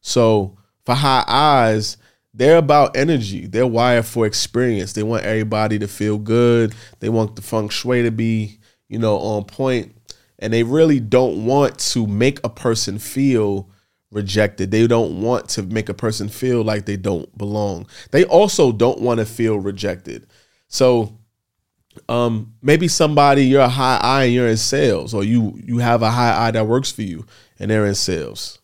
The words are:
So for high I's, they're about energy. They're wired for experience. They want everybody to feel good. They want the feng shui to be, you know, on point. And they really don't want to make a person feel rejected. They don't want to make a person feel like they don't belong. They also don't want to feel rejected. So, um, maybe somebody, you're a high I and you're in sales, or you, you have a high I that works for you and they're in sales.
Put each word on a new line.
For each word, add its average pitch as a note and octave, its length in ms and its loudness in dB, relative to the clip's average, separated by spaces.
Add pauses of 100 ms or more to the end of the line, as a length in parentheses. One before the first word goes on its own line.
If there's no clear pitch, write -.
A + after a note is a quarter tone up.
So A2 560 0 (280)
for A#2+ 100 0
high C3+ 320 2
I's, A#2+ 680 2 (360)
they're C#3+ 240 6
about D3 400 4
energy. B2+ 480 -2
They're A2 220 0
wired A#2 400 2
for A2+ 180 -2
experience. G#2+ 680 -2
They G#2+ 100 -4
want A2 200 -4
everybody G#2+ 540 -2
to G#2 100 -4
feel G#2+ 300 -4
good. A2+ 560 2 (260)
They A2 100 -6
want A2 260 -2
the G#2+ 80 -16
feng G#2+ 260 -4
shui B2 320 -2
to A#2+ 80 0
be, A2 480 -2 (300)
you G#2+ 100 -10
know, A2 200 0
on G#2 260 -4
point. B2+ 520 -4 (440)
And A2 120 -4
they A#2 120 2
really D3 360 4
don't A2 460 0
want C#3 320 2
to A2+ 300 -2
make A#2 360 0
a A2+ 60 -6
person A2+ 480 -4
feel G#2+ 720 -2 (420)
rejected. G2+ 600 -2
They A2+ 160 4
don't G2+ 340 0
want A#2+ 280 -2
to G#2+ 140 -6
make G#2+ 260 -6
a G2 40 -8
person A2 340 -6
feel A#2+ 360 -2
like G#2+ 220 -4
they G2+ 120 -6
don't F#2 400 -6
belong. G#2 500 -6 (240)
They E3 140 4
also F3 460 4
don't A#2 280 0
want A#2 200 0
to G#2+ 60 -2
feel A2+ 320 -2
rejected. F#2+ 680 -8 (420)
So, A#2+ 500 2 (920)
um, A2+ 440 -2 (100)
maybe D#3+ 240 2
somebody, C#3+ 580 4
you're C3+ 160 6
a B2 80 6
high C3 320 0
I C3 240 2
and A#2+ 80 2
you're B2 140 2
in A2 100 2
sales, A2+ 560 -2
or G2+ 100 -2
you, A2 400 0
you A#2+ 140 -4
have A#2+ 240 2
a A2 80 0
high A#2 380 2
I A2+ 40 0
that A2 160 0
works C3 240 0
for A2+ 120 -10
you F2 220 -10 (340)
and G2+ 100 -6
they're G#2+ 160 2
in G2 100 0
sales. D#2 680 -6